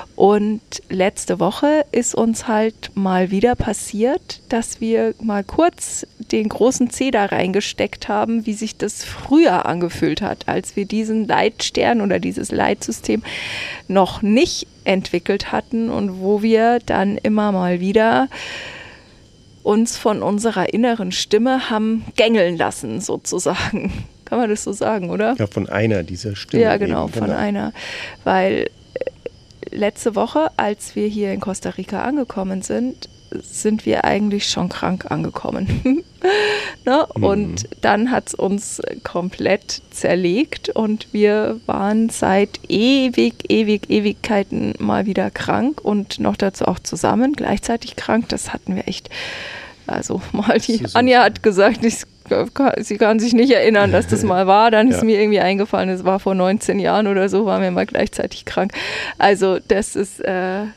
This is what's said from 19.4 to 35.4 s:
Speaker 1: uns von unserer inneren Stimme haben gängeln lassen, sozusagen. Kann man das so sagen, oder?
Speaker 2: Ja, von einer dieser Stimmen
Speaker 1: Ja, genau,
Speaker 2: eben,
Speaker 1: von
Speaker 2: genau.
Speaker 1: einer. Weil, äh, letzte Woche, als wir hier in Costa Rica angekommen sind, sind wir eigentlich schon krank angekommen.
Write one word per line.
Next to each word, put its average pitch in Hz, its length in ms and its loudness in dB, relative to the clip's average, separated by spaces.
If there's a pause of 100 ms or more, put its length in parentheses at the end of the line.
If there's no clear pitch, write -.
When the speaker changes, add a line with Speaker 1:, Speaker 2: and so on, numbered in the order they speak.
Speaker 1:
uns 220 340 2
von 208 240 0
unserer 208 520 0
inneren 226 380 0
Stimme 254 580 0
haben 220 340 0 (140)
gängeln 214 400 4
lassen, 117 440 -4
sozusagen. - 880 -4 (340)
Kann 226 120 -4
man 233 140 0
das 214 120 -4
so - 100 -6
sagen, 214 360 -2
oder? 214 300 -2
Speaker 2:
Ja, - 80 0
von - 220 -4
einer 104 340 0
dieser 95 320 -8
Stimmen - 260 0
Speaker 1:
Ja, 220 160 4
genau, 196 280 -2
Speaker 2:
eben, - 80 -8
Speaker 1:
von 220 120 -4
Speaker 2:
genau. - 140 -2
Speaker 1:
einer. 208 340 -4 (500)
Weil, 190 460 0 (240)
äh, - 840 -12
letzte 208 400 -2
Woche, 240 400 0
als - 400 -4
wir 208 120 0
hier 208 260 -2
in 196 60 -4
Costa 185 320 -6
Rica 190 320 -6
angekommen 190 580 -4
sind, 233 480 -6 (220)
sind - 560 -4
wir - 180 2
eigentlich 202 440 0
schon 180 200 -2
krank - 400 -4
angekommen. - 1000 -2